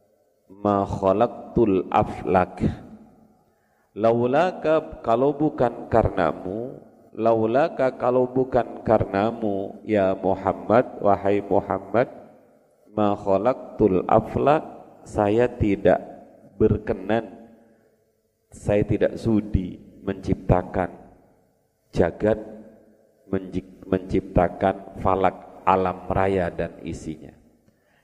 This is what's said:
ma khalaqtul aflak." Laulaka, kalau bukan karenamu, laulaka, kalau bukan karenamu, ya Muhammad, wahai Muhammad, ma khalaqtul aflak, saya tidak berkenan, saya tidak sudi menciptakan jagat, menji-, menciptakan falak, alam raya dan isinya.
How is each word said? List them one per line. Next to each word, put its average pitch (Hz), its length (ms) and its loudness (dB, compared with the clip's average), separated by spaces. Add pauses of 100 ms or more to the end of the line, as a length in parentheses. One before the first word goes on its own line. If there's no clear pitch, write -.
(460)
ma 101 380 0
khalaqtul 101 1040 0
aflak." - 720 0 (1400)
Laulaka, 135 1040 0
kalau 120 360 2
bukan 131 520 -2
karenamu, 98 920 0 (380)
laulaka, 117 760 0
kalau 127 320 2
bukan 127 560 -2
karenamu, 101 1000 0
ya 98 340 2
Muhammad, 95 840 0
wahai 101 420 2
Muhammad, 98 720 -2 (800)
ma 104 240 0
khalaqtul 101 880 0
aflak, 127 580 2 (380)
saya 110 480 2
tidak 98 480 2 (640)
berkenan, 107 640 0 (1300)
saya 107 320 0
tidak - 320 0
sudi 101 640 -2 (240)
menciptakan 92 960 -2 (880)
jagat, 107 480 0 (880)
menji-, 95 580 -8
menciptakan 95 1160 -2
falak, 95 640 -2
alam 92 420 2
raya 95 400 0
dan 82 320 -8
isinya. 78 500 -12 (720)